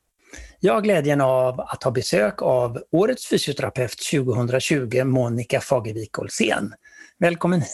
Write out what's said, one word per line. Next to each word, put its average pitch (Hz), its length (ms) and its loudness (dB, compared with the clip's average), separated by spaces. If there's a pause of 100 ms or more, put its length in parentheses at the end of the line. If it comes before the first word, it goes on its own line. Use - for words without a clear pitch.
(600)
Jag 196 140 2
har 220 80 0
glädjen 147 400 2
av 127 400 2
att - 220 -10
ha 131 80 0
besök - 500 0
av 123 380 0 (120)
Årets 220 360 2
fysioterapeut - 720 -2
tjugohundratjugo, 123 1040 0
Monica 123 560 0
Fagervik 110 600 -4
Olsén. - 540 -2 (460)
Välkommen 175 420 2 (120)